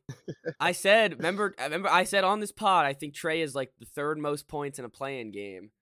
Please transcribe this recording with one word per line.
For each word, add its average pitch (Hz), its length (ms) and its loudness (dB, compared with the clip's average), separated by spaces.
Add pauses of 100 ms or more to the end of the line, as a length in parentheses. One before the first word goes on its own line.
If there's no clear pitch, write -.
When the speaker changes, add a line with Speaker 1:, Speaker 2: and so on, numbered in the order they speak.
Speaker 1:
<laughs> - 540 -12
Speaker 2:
I 170 100 2
said, 196 460 4
remember, 190 420 -2
I 127 60 -4
remember 175 240 -2
I 180 160 4
said 196 180 2
on 202 160 2
this 208 140 -8
pod, 190 320 4
I 139 80 0
think 143 200 -10
Trae 160 300 -2
is, 139 120 -4
like, 131 220 -6
the 117 80 -20
third 147 320 -4
most 147 300 -4
points 143 320 -8
in 123 60 -10
a 110 40 -12
play-in 131 420 -8
game. 101 400 -10 (100)